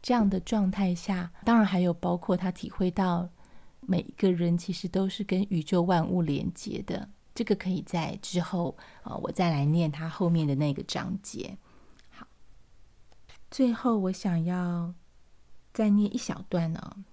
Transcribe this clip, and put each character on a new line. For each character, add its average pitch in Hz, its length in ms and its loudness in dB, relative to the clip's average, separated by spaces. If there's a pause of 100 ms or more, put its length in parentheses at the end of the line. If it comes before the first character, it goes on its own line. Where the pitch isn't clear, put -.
这 - 100 -2
样 233 160 4
的 196 120 2
状 196 320 2
态 190 240 2
下， 180 360 -4 (140)
当 233 100 6
然 226 80 8
还 190 180 4
有 175 120 4
包 175 240 0
括 180 180 0
他 180 160 -2
体 - 160 -10
会 185 220 0
到 175 400 0 (520)
每 185 180 0
一 - 180 -8
个 190 140 4
人 170 260 2
其 175 160 -4
实 - 140 -6
都 190 200 0
是 196 160 -6
跟 185 280 0
宇 165 100 0
宙 175 220 2
万 175 240 4
物 180 140 2
连 151 320 0
接 - 280 -8
的， - 280 -6 (240)
这 233 100 -4
个 208 120 2
可 190 140 -6
以 180 120 -2
在 170 400 -4
之 180 200 -2
后， 175 360 -2 (260)
呃， - 140 -10
我 - 140 -6
再 175 180 2
来 143 160 2
念 160 260 4
他 160 180 -8
后 175 200 0
面 165 160 4
的 139 100 2
那 143 180 2
个 139 100 -6
章 - 380 -6
节。 - 360 -10 (540)
好， - 160 -20 (1200)
最 247 240 2
后 226 240 2
我 190 140 0
想 175 320 0
要 175 500 -2 (800)
再 214 160 2
念 208 240 4
一 - 40 -2
小 - 320 -6
段 165 260 0
哦 - 220 -12 (160)